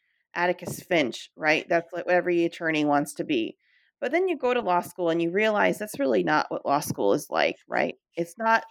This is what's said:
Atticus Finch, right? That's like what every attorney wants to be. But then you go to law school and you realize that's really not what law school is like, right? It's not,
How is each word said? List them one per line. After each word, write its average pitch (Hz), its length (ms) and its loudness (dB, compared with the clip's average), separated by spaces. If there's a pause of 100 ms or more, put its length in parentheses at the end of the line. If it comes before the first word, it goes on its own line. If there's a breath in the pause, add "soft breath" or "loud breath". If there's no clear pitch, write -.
(360)
Atticus 175 440 -4
Finch, 151 540 -2
right? 156 340 0
That's 170 240 0
like 170 140 -8
what 180 80 2
every 175 300 2
attorney 160 400 -2
wants 143 300 0
to - 100 -6
be. 113 320 -2 (440)
But 247 120 -4
then 370 160 2
you 339 80 -2
go 247 160 -2
to 247 80 0
law 180 200 2
school 180 280 -4
and 165 140 2
you 170 80 0
realize 202 480 2
that's 208 200 -10
really 254 240 2
not 151 280 2
what - 160 -6
law 139 140 2
school 107 340 0
is 147 160 -4
like, 78 260 0 (100)
right? - 280 -2 (200)
It's 170 220 -6
not, 226 340 2